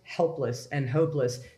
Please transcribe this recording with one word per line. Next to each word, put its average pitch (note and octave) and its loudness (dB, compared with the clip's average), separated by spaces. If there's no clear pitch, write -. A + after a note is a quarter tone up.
helpless D3 0
and C#3 0
hopeless, D3 2